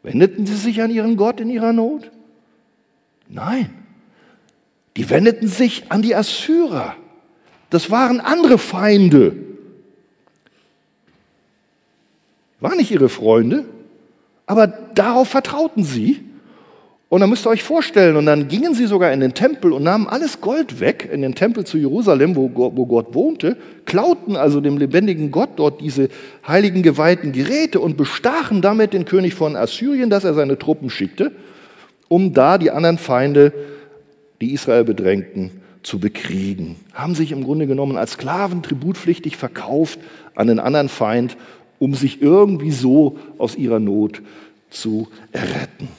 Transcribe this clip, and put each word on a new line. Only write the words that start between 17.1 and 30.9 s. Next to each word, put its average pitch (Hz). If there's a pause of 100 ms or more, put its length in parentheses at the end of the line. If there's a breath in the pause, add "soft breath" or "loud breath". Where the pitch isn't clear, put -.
dann 196
müsst 233
ihr 226
euch 226
vorstellen, 196
und 151
dann 147
gingen 262
sie 233
sogar 180
in 135
den 131
Tempel 240
und 139
nahmen 202
alles 285
Gold 262
weg, -
in 143
den 131
Tempel 220
zu 160
Jerusalem, 160
wo 131
Go-, 123
wo 127
Gott 117
wohnte, 240 (300 loud breath)
klauten 220
also 143
dem 143
lebendigen 156
Gott 202
dort 147
diese 135 (360 loud breath)
heiligen, 185
geweihten 156
Geräte 226
und 156
bestachen 226
damit 208
den 180
König 185
von 151
Assyrien, 240
dass 196
er 165
seine 139
Truppen 147